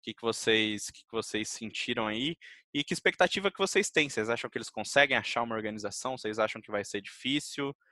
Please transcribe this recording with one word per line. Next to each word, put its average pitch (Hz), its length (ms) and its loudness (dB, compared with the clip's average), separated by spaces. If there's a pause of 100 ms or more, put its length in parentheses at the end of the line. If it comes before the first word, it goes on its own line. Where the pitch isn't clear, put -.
que 113 100 -8
que - 80 -14
vocês, 110 640 2
o - 60 -12
que - 80 -20
que - 100 -20
vocês 107 380 -4
sentiram 113 580 -4
aí? 123 280 -2 (380)
E 143 100 0
que - 100 -2
expectativa 190 560 2
que - 80 -8
vocês 196 320 2
têm? 151 200 2
Vocês 110 200 -2
acham 117 200 -2
que - 80 -8
eles 117 120 -6
conseguem 135 460 4
achar 117 280 0
uma 117 120 -2
organização? 107 640 -4
Vocês 107 200 -4
acham 107 240 0
que - 80 -20
vai 104 140 -2
ser 101 180 -6
difícil? 139 720 -4 (180)